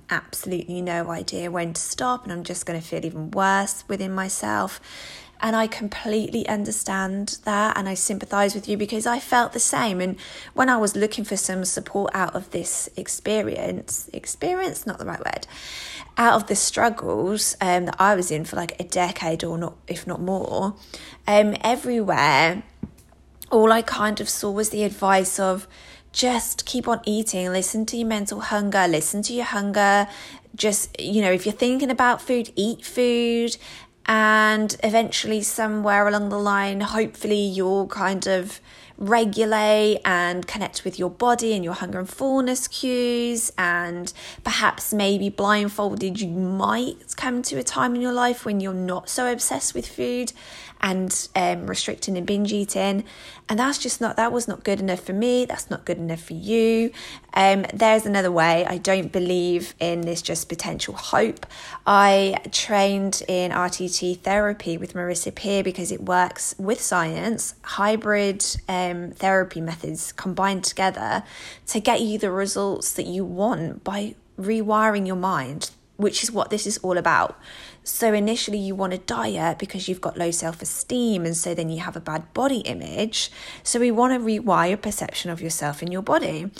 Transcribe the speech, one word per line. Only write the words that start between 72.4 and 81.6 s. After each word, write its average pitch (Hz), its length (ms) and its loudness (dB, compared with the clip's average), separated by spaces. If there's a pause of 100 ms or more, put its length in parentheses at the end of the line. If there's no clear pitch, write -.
that - 120 -4
you 185 180 -2
want 180 640 -2
by 202 300 -6 (220)
rewiring 214 720 2
your 185 80 -2
mind, 170 560 -2 (240)
which - 280 0
is - 80 -2
what 202 180 0
this 208 180 -2
is 214 120 -2
all 185 180 0
about. 151 420 2 (460)
So - 280 2
initially 208 460 0
you 196 160 -4
want 190 180 -2
a 185 40 -4
diet 185 600 -2
because 196 300 -6
you've 185 100 -4
got - 180 -4
low 170 140 0
self-esteem, 180 920 -2
and 165 100 -2
so 175 180 -2
then 165 160 -2